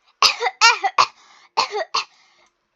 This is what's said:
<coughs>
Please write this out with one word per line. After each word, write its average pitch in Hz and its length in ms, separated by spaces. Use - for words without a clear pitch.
<coughs> - 1700